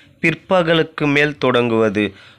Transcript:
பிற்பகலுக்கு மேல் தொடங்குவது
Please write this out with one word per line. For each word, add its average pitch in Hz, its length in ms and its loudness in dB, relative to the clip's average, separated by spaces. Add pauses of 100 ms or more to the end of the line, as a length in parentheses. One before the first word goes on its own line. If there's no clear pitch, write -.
(180)
பிற்பகலுக்கு 165 880 -2
மேல் 147 320 0
தொடங்குவது 113 680 0 (320)